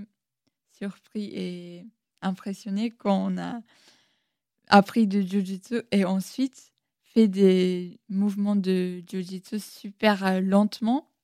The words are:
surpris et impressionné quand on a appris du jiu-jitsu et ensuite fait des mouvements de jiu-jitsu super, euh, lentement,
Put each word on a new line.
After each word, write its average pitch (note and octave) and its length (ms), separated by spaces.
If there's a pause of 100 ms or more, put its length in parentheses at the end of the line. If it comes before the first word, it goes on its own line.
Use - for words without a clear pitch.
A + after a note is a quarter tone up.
(760)
surpris G3+ 560
et F3 520 (360)
impressionné G3 720
quand G3 400
on F3+ 60
a F3+ 240 (1080)
appris G3+ 380
du G3 180
jiu-jitsu F#3+ 560 (100)
et G3 120
ensuite F#3+ 720 (280)
fait A3+ 260
des F#3 720 (100)
mouvements G3+ 460
de F#3 540
jiu-jitsu F#3 500
super, G3+ 640
euh, F#3 160
lentement, G#3 680 (140)